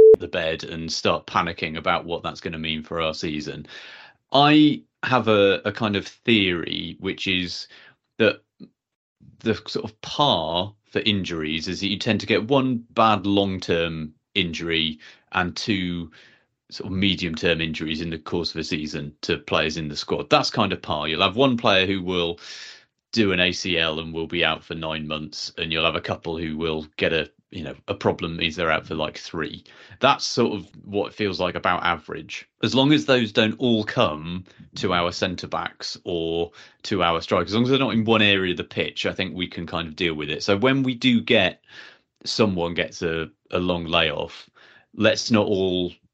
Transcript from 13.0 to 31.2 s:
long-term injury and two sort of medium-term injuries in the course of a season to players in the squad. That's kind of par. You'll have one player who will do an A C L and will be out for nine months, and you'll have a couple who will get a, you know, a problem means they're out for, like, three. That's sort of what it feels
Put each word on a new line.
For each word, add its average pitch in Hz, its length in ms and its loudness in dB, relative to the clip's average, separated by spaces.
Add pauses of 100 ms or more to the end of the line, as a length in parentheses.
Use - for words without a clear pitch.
long-term 87 880 0 (200)
injury 82 640 -2 (320)
and 90 240 -2
two 87 560 -4 (580)
sort - 220 -10
of 92 60 -4
medium-term 85 640 2
injuries 80 400 -4
in 85 80 -4
the 82 80 -6
course 85 340 -4
of - 60 -16
a 80 60 -4
season 76 580 -6
to 82 160 -2
players 80 400 -2
in 78 100 -4
the 73 80 -8
squad. 73 340 -4
That's 139 200 2
kind 101 240 0
of - 80 -6
par. 78 260 -4
You'll 80 140 -2
have 95 140 2
one 127 220 4
player 101 280 4
who 98 160 -2
will 87 380 -2 (720)
do 107 200 4
an 90 80 2
A 90 140 2
C 90 240 -2
L 82 220 0
and 82 140 -8
will 82 140 -4
be 85 160 -2
out 80 200 0
for 85 120 -10
nine 80 320 -6
months, 76 500 -8
and 80 140 -4
you'll 80 140 0
have 80 100 2
a 85 60 -4
couple 82 360 -6
who 78 200 -4
will 78 280 -2 (120)
get - 160 0
a, 78 180 -2 (180)
you 92 140 -12
know, 69 120 -10 (120)
a 101 60 -4
problem 87 420 -2
means 82 220 -2
they're 82 140 0
out 80 140 0
for, 82 100 -8
like, 78 220 -6
three. - 460 -8 (380)
That's 135 240 4
sort - 280 0
of 98 140 -8 (160)
what 98 260 -2
it - 40 -18
feels 95 260 -2